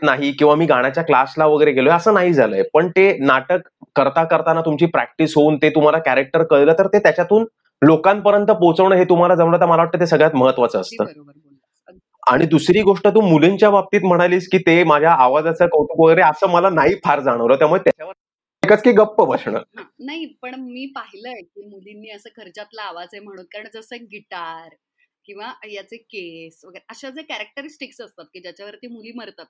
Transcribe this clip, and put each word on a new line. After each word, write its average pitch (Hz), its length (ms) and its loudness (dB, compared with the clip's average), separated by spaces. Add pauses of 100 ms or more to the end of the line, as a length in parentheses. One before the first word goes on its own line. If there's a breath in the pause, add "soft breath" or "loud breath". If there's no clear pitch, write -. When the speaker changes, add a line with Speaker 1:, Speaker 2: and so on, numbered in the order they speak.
Speaker 1:
नाही 139 300 -2
किंवा 147 220 2
मी 160 120 0
गाण्याच्या 135 380 -2
क्लासला 135 420 0
वगैरे 151 260 2
गेलोय 131 200 2
असं 170 220 0
नाही 180 180 0
झालंय. 107 300 0 (120)
पण 170 140 2
ते 190 300 2
नाटक 135 680 -2 (120)
करता 139 280 0
करताना 165 360 -2
तुमची 160 260 -2
प्रॅक्टिस 156 500 -4
होऊन 151 200 2
ते 151 140 0
तुम्हाला 151 280 2
कॅरेक्टर 139 440 -2
कळलं 151 300 4
तर 190 140 2
ते 208 120 0
त्याच्यातून 180 480 0 (360)
लोकांपर्यंत 196 640 2
पोहोचवणं 185 500 2
हे 180 80 2
तुम्हाला 175 300 2
जमलं 170 260 2
तर 175 60 4
मला 165 160 2
वाटतं 170 180 -4
ते 175 60 0
सगळ्यात 156 300 0
महत्वाचं 127 420 0
Speaker 2:
अगदी - 180 -10
Speaker 1:
असतं. - 80 -4
Speaker 2:
बरोबर 147 320 -16
बोललास. 143 520 -20
अगदी. - 460 -6
Speaker 1:
आणि 160 120 0
दुसरी 175 360 0
गोष्ट 196 260 0
तू 196 120 2
मुलींच्या 190 500 2
बाबतीत 196 340 0
म्हणालीस 180 440 0
की 190 100 0
ते 170 260 2
माझ्या 156 280 2
आवाजाचं 156 540 2
कौतुक 160 340 -2
वगैरे 160 220 4
असं 165 260 0
मला 175 220 2
नाही 160 240 0 (100)
फार 143 160 0
जाणवलं. 120 340 0
त्यामुळे 156 260 2
त्याच्यावर 165 320 -4 (540)
एकच 208 160 4
की 247 100 4
गप्प 208 300 2
बसणं. 113 360 -4
Speaker 2:
हां, - 260 -16 (220)
नाही, 311 200 -10 (160)
पण 247 120 -16
मी 262 400 -16
पाहिलंय 226 480 -18
की 202 240 -20
मुलींनी 208 440 -20
असं 208 260 -20
खर्चातला 208 460 -20
आवाज 180 300 -16
आहे 208 80 -20
म्हणून, 196 240 -20
कारण 214 300 -20
जसं 220 220 -20
गिटार 175 720 -18 (580)
किंवा 208 260 -20 (120)
याचे 202 320 -18
केस 165 680 -20
वगैरे 185 240 -20
अशा 262 220 -20
जे 294 120 -20
कॅरेक्टरिस्टिक्स 277 800 -18
असतात 202 240 -20
की 185 160 -20
ज्याच्यावरती 202 460 -20
मुली 233 260 -20
मरतात, 202 380 -20